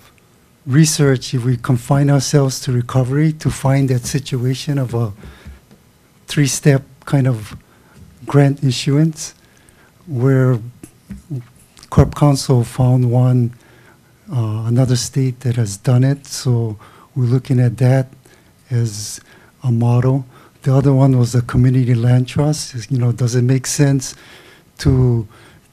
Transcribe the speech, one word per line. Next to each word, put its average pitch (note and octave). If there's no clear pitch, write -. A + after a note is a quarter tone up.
research C#3+
if A#2+
we B2+
confine C#3
ourselves C#3
to C3
recovery C3
to D#3
find C3+
that B2
situation C3
of B2
a A#2
three-step C#3
kind C#3
of A2+
grant C#3
issuance D3
where C3
Corp C3+
Council C3+
found B2+
one B2
uh, A2+
another B2
state C3
that A#2
has G#2
done B2+
it, C#3
so A#2
we're B2+
looking B2+
at B2
that C3
as A2
a B2+
model. A#2+
The C3+
other C#3
one C3
was A#2+
the B2
community B2+
land B2
trust. D3+
Is, A2+
you C3+
know, A#2+
does A#2+
it B2
make B2+
sense C#3
to B2+